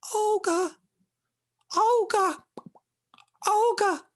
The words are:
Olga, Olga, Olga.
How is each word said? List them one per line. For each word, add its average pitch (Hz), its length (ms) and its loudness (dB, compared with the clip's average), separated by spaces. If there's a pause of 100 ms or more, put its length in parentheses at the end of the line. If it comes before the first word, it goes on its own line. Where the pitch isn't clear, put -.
(120)
Olga, 392 600 0 (1040)
Olga, 415 680 2 (1040)
Olga. 415 520 2 (160)